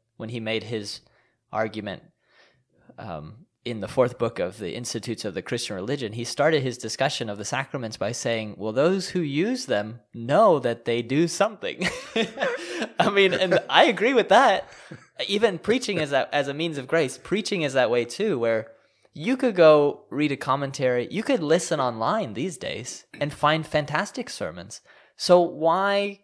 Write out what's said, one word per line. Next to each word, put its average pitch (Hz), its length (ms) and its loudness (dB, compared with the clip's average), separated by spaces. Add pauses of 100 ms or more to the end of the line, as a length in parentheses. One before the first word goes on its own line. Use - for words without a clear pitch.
(180)
when 110 120 -10
he 120 100 -8
made 110 240 -4
his 107 380 -8 (500)
argument, 104 520 -6 (920)
um, 92 480 -14 (200)
in 113 160 -6
the 95 60 -6
fourth 123 300 2
book 113 220 -2
of 92 180 -4
the 95 180 -6
Institutes 117 500 -6
of 98 80 -6
the 92 80 -6
Christian 113 340 -6
Religion. 110 380 -6
He 117 100 -6
started 147 400 2
his 123 140 -4
discussion 120 520 -4
of 101 80 -8
the 104 60 -8
sacraments 127 540 -6
by 104 160 -4
saying, 113 440 -4
"Well, 104 140 -6
those 175 380 2
who 185 100 -2
use 175 460 -2
them 110 340 -2 (140)
know 151 460 4
that 120 260 -2
they 120 160 0
do 139 260 2
something." 185 640 -2 (260)
<laughs> 349 800 -4
I - 120 2
mean, 196 240 4
and 185 260 2 (100)
I 165 160 8
agree 226 280 2
with 226 160 2
that. 214 400 6 (580)
Even 202 320 0
preaching 214 380 0
is 151 140 -2
that, 135 200 2
as 143 160 2
a 139 60 -4
means 156 240 -4
of 127 100 -8
grace, 151 300 0
preaching 202 460 -2
is 135 100 -2
that 123 180 4
way 120 140 2
too, 185 340 -2
where 113 320 0 (420)
you 185 220 -2
could 254 200 0
go 156 540 6
read 143 220 0
a 135 60 -4
commentary, 131 760 -2
you 208 120 -4
could 233 200 0
listen 160 380 2
online 127 520 -2
these 151 240 -6
days - 480 -10 (140)
and 147 140 -4
find 156 340 2
fantastic 151 640 -2
sermons. 90 520 -10 (360)
So 180 240 6
why 196 840 0